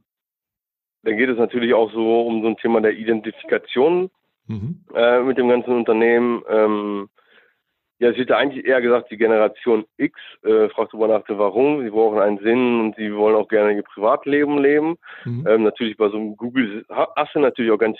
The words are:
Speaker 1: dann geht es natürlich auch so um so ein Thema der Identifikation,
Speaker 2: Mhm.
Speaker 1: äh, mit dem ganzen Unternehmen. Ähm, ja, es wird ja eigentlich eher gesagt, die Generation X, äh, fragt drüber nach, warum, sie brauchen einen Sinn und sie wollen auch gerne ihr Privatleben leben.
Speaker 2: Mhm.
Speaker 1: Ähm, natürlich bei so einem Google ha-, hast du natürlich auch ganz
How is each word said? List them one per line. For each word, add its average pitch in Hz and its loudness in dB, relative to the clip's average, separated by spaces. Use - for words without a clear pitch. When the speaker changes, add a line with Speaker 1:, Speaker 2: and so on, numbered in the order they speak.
Speaker 1:
dann 110 -2
geht 127 0
es 120 -2
natürlich 120 0
auch 113 2
so 113 0
um 113 -2
so 110 -2
ein 110 -2
Thema 117 0
der 107 2
Identifikation, 113 -2
Speaker 2:
Mhm. 113 -10
Speaker 1:
äh, 120 2
mit 127 0
dem 123 2
ganzen 123 0
Unternehmen. 117 2
Ähm, 104 -2
ja, 120 2
es 107 -2
wird 123 -4
ja 127 2
eigentlich 131 -4
eher 131 2
gesagt, 120 0
die 110 -12
Generation 110 0
X, 143 -6
äh, 110 2
fragt 110 -6
drüber 110 -2
nach, 107 0
warum, 113 0
sie 113 -6
brauchen 107 2
einen 101 0
Sinn 120 0
und 110 -4
sie 107 -8
wollen 107 2
auch 107 0
gerne 104 2
ihr 101 -4
Privatleben 143 -2
leben. 151 0
Speaker 2:
Mhm. 123 -8
Speaker 1:
Ähm, 110 4
natürlich 107 -2
bei 107 0
so 104 -6
einem 107 -8
Google 117 -6
ha-, 127 -4
hast 147 -4
du 160 0
natürlich 123 0
auch 107 2
ganz 110 0